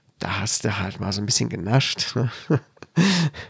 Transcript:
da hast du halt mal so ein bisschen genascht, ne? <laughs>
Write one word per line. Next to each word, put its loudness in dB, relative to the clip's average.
da -4
hast -2
du -2
halt -4
mal -2
so -2
ein -2
bisschen 0
genascht, 0
ne? 2
<laughs> 4